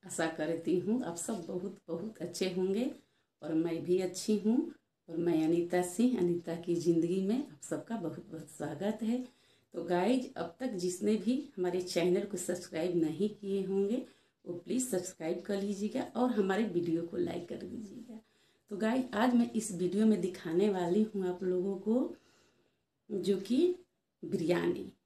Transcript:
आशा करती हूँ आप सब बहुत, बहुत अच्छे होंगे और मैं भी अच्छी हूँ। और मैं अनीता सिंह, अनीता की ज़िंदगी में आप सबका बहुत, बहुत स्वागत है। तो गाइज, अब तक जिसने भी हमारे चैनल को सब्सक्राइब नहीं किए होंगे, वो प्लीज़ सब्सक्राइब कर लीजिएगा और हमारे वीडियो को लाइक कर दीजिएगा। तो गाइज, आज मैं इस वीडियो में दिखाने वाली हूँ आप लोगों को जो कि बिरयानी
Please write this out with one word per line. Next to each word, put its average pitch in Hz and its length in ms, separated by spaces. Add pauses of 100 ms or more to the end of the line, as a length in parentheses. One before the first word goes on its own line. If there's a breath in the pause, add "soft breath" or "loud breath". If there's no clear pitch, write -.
आशा 170 240
करती 160 500
हूँ 220 260
आप 170 140
सब 196 300
बहुत, 190 300 (100)
बहुत 170 300
अच्छे 175 320
होंगे 190 400 (520 loud breath)
और 156 140
मैं 165 280
भी 180 160
अच्छी 185 380
हूँ। 214 180 (540)
और 165 80
मैं 165 260
अनीता 170 400
सिंह, 233 360
अनीता 175 380
की 175 200
ज़िंदगी 170 440
में 196 160
आप - 240
सबका - 360
बहुत, 165 300
बहुत 160 220
स्वागत 165 520
है। 226 160 (560 soft breath)
तो 247 100
गाइज, 196 500
अब 170 260
तक 254 160
जिसने 185 420
भी 233 180 (220)
हमारे 180 260
चैनल 180 400
को 196 160
सब्सक्राइब 175 560
नहीं 160 360
किए 196 320
होंगे, 196 380 (440 loud breath)
वो 175 100
प्लीज़ - 320
सब्सक्राइब 180 540
कर 196 200
लीजिएगा 208 520
और 247 180
हमारे 202 340
वीडियो 170 380
को - 160
लाइक 175 300
कर - 140
दीजिएगा। 214 560 (520 soft breath)
तो 208 60
गाइज, 226 260 (100)
आज 240 220
मैं 233 160
इस 214 220
वीडियो 180 320
में 208 160
दिखाने 175 500
वाली 185 340
हूँ 190 220
आप 180 160
लोगों 180 340
को 240 380 (920 loud breath)
जो 196 300
कि 349 360 (480)
बिरयानी 170 680 (140)